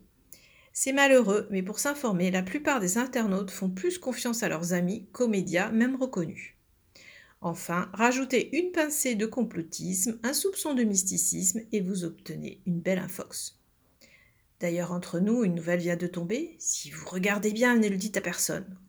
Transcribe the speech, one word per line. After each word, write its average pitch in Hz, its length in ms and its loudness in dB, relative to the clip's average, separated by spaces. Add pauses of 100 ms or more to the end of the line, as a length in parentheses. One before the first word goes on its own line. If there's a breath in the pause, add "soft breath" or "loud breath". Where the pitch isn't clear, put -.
(720 loud breath)
C'est 269 200 0
malheureux, 254 560 6
mais 190 140 0
pour 208 160 -6
s'informer, 208 520 0
la 185 120 0
plupart 294 360 0
des 185 180 0
internautes 220 540 0
font 190 180 -2
plus 349 280 -2
confiance 240 460 -4
à 190 40 2
leurs 165 260 -2
amis 180 380 0
qu'aux 247 160 0
médias, 190 440 2
même 247 260 2
reconnus. 254 560 -4 (920 loud breath)
Enfin, 170 500 -4
rajoutez 254 640 2
une 359 160 0
pincée 302 440 0
de 208 100 0
complotisme, 190 960 -2
un 240 100 0
soupçon 311 440 -2
de 247 80 2
mysticisme 196 800 0 (100)
et 214 100 0
vous 185 220 -2
obtenez 156 640 -10
une 170 120 0
belle 180 200 0
infox. - 580 -10 (1000 soft breath)
D'ailleurs, 175 320 -2
entre 180 280 -4
nous, 226 240 2
une 180 120 2
nouvelle 170 240 0
vient 175 160 0
de 175 100 -2
tomber. 180 540 -4
Si - 320 -6
vous 156 180 -14
regardez 202 420 0
bien, 240 260 4
ne 214 120 6
le 196 80 0
dites 208 180 -4
à 190 60 -2
personne. - 560 -4 (120)